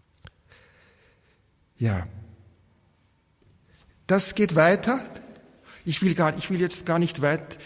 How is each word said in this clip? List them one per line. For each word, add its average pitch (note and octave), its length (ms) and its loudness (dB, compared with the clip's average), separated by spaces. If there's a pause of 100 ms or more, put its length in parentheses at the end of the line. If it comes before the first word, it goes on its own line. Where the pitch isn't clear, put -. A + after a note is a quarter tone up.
(1800)
Ja. G2 300 -2 (2000)
Das G3 300 4
geht G#3 200 0
weiter. G3+ 440 4 (880)
Ich D#3+ 160 -4
will F#3 120 4
gar, E3 240 0
ich - 120 -6
will F#3 100 -2
jetzt F3 260 -2
gar E3+ 140 0
nicht E3 220 -2
weit, D3 440 -2